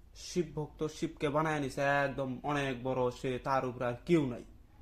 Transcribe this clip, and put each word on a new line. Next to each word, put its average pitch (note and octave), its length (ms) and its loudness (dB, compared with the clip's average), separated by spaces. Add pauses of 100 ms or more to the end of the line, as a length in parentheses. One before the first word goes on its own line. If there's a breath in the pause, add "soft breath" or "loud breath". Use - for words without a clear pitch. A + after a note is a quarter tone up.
(160)
শিব D#3 400 -2
ভক্ত, D3+ 320 -4
শিবকে D3+ 420 -2
বানায় D3+ 300 2
নিছে C#3 220 -2
একদম C#3 640 2
অনেক C#3 400 0
বড়, B2+ 280 2
সে, B2+ 280 -2
তার C3+ 260 2
উপরে B2 200 -4
আর A#2+ 80 0 (120)
কেউ D#3 240 6
নাই। A#2+ 140 -8 (380 soft breath)